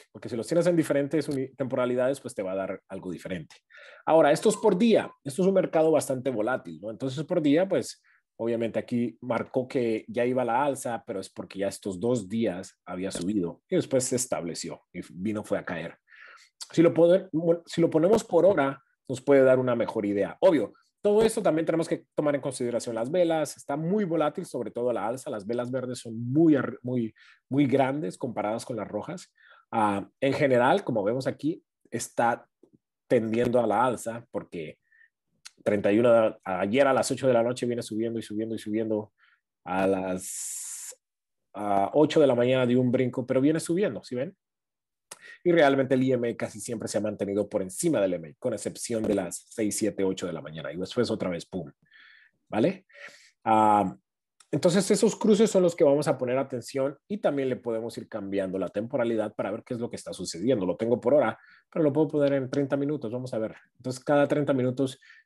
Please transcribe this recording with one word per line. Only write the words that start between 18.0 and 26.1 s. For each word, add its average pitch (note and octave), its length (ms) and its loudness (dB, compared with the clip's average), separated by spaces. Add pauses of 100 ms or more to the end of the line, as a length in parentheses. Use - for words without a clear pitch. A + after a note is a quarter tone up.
por E3+ 220 2
hora, C#3 360 2 (280)
nos B2+ 100 -6
puede C#3 240 6
dar C3 160 6
una B2 160 0
mejor A2 300 -2
idea. G2 340 -2
Obvio, D3+ 340 4 (280)
todo G#3 200 4
esto A3 220 0
también D#3+ 240 2
tenemos E3 200 0
que D#3 280 -6
tomar D3 180 0
en C3+ 80 -2
consideración A#2+ 540 -4
las A#2+ 160 -4
velas. E3 460 0
Está C#3+ 200 -6
muy F#3+ 280 -2
volátil, D#3 380 -2
sobre A#2 280 -8
todo A#2+ 200 -2
la G#2 160 -2
alza. B2+ 220 -8
Las G#2+ 160 -8
velas A#2+ 240 -4
verdes B2 300 -6
son A2+ 200 -12 (120)